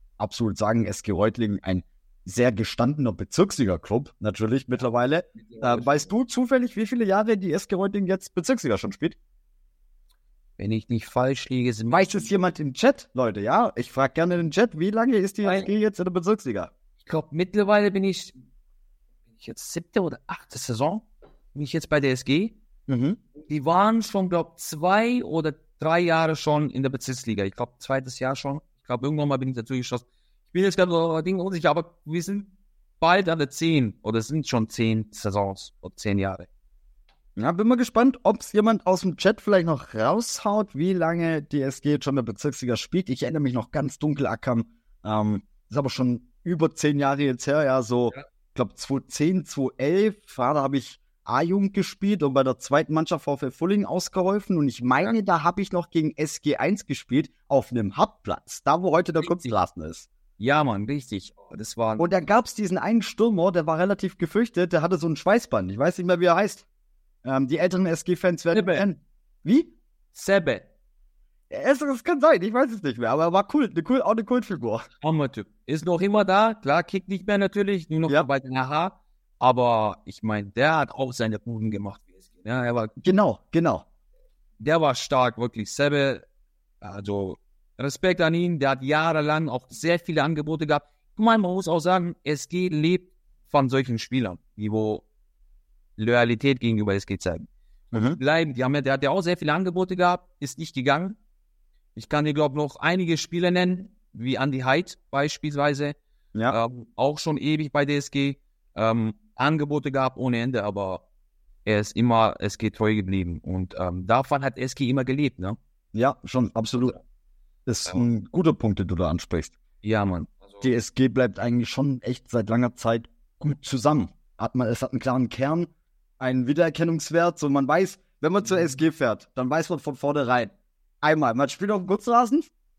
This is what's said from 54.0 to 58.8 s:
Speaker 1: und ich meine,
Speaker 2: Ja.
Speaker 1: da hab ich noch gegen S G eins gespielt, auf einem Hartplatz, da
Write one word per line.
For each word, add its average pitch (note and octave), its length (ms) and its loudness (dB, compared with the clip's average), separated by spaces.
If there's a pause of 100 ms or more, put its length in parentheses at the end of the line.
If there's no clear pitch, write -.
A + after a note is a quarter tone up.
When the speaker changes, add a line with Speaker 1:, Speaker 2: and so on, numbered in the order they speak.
Speaker 1:
und D3 100 2
ich A#2+ 160 -6
meine, D#3+ 340 2
Speaker 2:
Ja. A3 60 0
Speaker 1:
da E3+ 200 2
hab F3 160 0
ich F#3+ 120 -4
noch F3 180 -2
gegen D#3 220 0
S - 300 -6
G D3 140 0
eins F#3 300 0
gespielt, - 460 -2 (160)
auf C3+ 240 2
einem A2 260 -2
Hartplatz, - 640 -4
da D#3+ 200 2